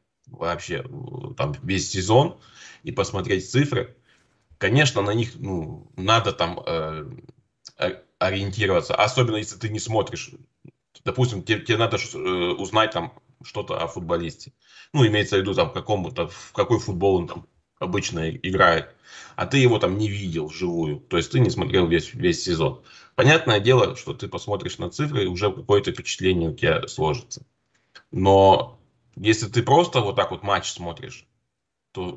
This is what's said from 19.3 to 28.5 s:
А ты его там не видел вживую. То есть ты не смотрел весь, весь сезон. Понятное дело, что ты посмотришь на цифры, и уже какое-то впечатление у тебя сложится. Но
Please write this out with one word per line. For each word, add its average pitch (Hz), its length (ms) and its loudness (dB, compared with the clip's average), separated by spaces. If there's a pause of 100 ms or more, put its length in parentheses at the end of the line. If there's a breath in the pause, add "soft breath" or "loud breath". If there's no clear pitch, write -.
А - 120 -4
ты 135 100 0
его 123 220 6
там 95 180 0
не 107 120 0
видел 90 400 -6
вживую. 82 520 -4
То - 160 -4
есть - 160 -2
ты 135 80 4
не 113 80 6
смотрел 185 380 0
весь, 165 260 0
весь 170 320 0
сезон. - 380 -2 (320 loud breath)
Понятное 139 460 4
дело, 110 360 4
что - 160 -10
ты - 160 -10
посмотришь 92 500 -6
на 90 120 -6
цифры, 147 340 -2
и - 20 -2
уже 90 240 -2
какое-то 98 420 0
впечатление 87 580 -2
у 71 40 -6
тебя 69 320 0
сложится. - 600 -4 (640 soft breath)
Но 95 680 6 (380)